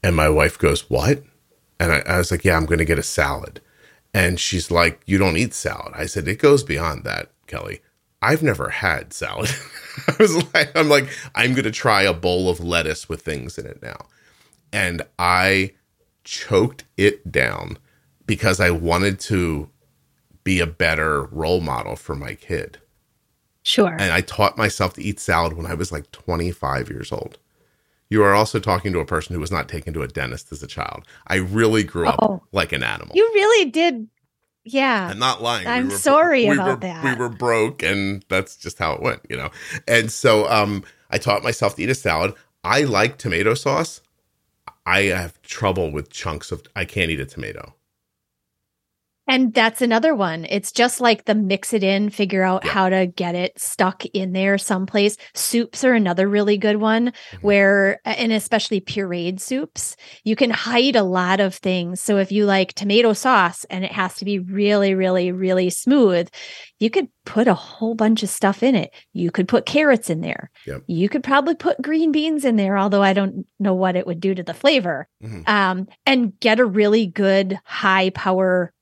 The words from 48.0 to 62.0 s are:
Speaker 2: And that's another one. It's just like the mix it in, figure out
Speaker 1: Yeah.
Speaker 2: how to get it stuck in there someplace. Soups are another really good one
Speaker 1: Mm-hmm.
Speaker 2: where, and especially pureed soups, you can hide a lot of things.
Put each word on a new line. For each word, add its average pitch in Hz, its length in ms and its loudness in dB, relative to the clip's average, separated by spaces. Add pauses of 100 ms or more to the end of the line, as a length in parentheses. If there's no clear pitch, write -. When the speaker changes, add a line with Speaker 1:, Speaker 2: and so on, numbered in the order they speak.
Speaker 2:
And 262 260 2
that's 226 260 2
another 240 320 2
one. 170 380 -2
It's 202 220 -4
just 247 280 0
like 233 260 2
the 214 100 2
mix 196 360 -2
it 208 120 0
in, 196 260 2
figure 196 320 0
out 185 220 0
Speaker 1:
Yeah. - 80 -4
Speaker 2:
how 190 160 2
to 190 180 2
get 175 300 -4
it 180 240 -4
stuck - 460 -2
in 190 260 -4
there 196 260 0
someplace. 202 580 0 (180)
Soups - 500 -2
are 254 100 6
another 190 340 2
really 208 280 2
good 208 220 2
one 226 340 2
Speaker 1:
Mm-hmm. - 240 -18 (100)
Speaker 2:
where, 196 580 4
and 226 280 -2
especially 214 480 0
pureed 185 580 -6
soups, - 560 -8 (300)
you 214 100 2
can 240 160 2
hide 240 460 2
a 214 80 4
lot 185 340 0
of 190 160 2
things. 180 460 -4